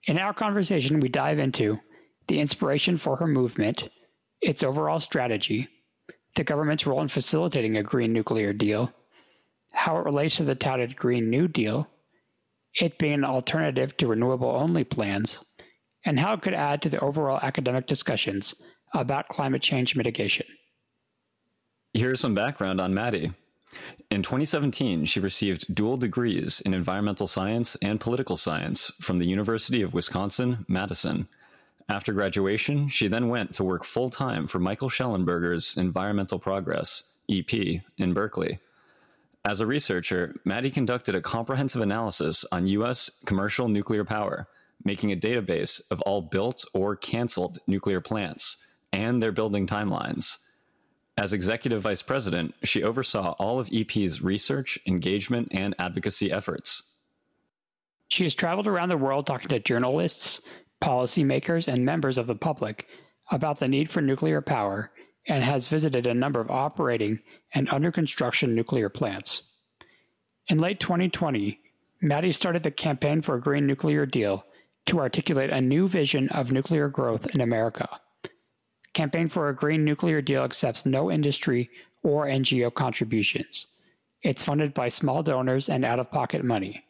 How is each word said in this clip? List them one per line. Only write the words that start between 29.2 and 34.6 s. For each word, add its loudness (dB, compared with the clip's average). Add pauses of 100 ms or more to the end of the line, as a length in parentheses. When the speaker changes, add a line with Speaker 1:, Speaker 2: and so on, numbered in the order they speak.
Speaker 2:
University 2
of 0
Wisconsin-Madison. -2 (600)
After -2
graduation, 0
she 0
then 0
went -2
to -2
work 0
full-time -2
for -4
Michael -2